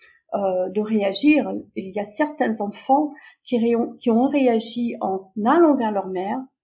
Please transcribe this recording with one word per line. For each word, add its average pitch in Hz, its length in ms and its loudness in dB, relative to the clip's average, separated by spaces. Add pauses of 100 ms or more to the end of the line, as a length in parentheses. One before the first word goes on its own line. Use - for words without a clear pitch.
(340)
euh, 190 360 -2
de 202 100 -2
réagir. 208 720 2 (240)
Il 190 180 -10
y 208 60 -4
a 208 40 -6
certains 262 560 -2
enfants 269 520 0 (320)
qui 240 140 -2
ré-, 233 180 2 (240)
qui 240 100 0
ont 233 160 4
réagi 240 760 0
en 190 300 -4 (140)
allant 302 320 6
vers 220 160 0
leur 190 160 -2
mère 190 300 -4 (260)